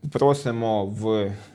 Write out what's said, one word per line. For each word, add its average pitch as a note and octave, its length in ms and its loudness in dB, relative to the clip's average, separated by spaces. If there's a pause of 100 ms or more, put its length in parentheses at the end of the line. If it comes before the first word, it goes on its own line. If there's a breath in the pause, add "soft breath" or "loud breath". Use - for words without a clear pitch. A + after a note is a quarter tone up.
(120)
просимо A#2 760 2
в G#2 460 -2 (220 loud breath)